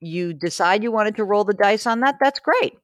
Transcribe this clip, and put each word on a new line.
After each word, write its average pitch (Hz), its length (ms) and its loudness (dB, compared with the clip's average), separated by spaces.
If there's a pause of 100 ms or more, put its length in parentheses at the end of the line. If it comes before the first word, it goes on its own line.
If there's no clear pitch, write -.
you 170 320 -6
decide 175 500 0
you 233 100 -2
wanted 214 240 0
to 214 80 -2
roll 208 200 2
the 202 80 2
dice 208 340 2
on 233 140 0
that. 277 220 2
That's 277 180 0
great. - 440 0